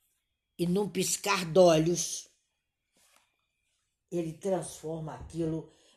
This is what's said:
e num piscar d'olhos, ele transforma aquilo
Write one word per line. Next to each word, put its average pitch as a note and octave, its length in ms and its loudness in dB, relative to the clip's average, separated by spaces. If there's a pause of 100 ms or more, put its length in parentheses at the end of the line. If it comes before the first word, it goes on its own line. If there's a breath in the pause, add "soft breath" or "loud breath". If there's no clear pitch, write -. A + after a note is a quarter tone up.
(580)
e F3 80 0
num F#3 220 0
piscar F#3 560 -2
d'olhos, E3 840 4 (1800)
ele E3+ 220 -6
transforma D#3+ 840 -8
aquilo D#3+ 580 -6 (240 soft breath)